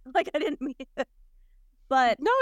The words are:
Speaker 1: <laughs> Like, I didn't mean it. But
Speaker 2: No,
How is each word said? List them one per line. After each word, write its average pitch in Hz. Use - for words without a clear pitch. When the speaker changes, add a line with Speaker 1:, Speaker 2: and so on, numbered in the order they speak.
Speaker 1:
<laughs> 262
Like, -
I -
didn't 302
mean 262
it. 180
But 254
Speaker 2:
No, 311